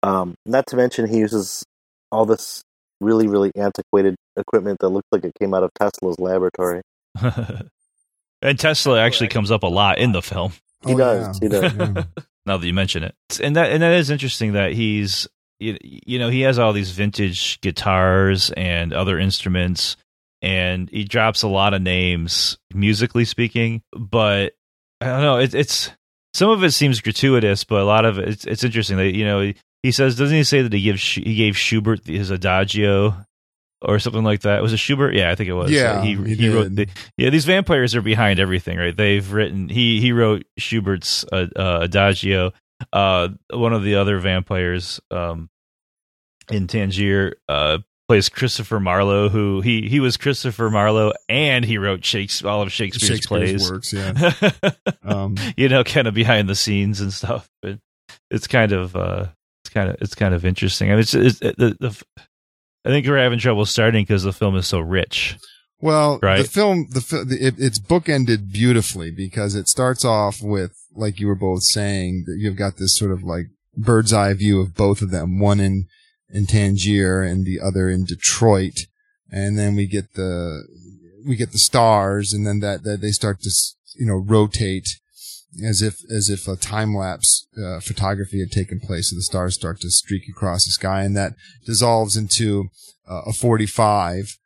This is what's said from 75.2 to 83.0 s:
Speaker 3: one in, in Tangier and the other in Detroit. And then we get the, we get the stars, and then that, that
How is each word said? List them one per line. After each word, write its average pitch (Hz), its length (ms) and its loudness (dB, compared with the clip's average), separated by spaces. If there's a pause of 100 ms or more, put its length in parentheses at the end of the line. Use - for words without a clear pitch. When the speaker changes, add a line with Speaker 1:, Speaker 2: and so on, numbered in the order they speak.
Speaker 3:
one 101 200 4
in, 95 280 0 (420)
in 101 160 -2
Tangier 98 760 2
and 92 240 -2
the 95 140 -4
other 92 300 0
in 92 160 0
Detroit. 95 800 2 (440)
And 98 260 -2
then 104 180 0
we 101 100 0
get 95 280 -6
the, 87 500 -6 (640)
we 131 80 0
get 110 160 -4
the - 80 -6
stars, 104 720 4
and 104 140 -2
then 101 140 0
that, 101 220 -4
that 104 180 -4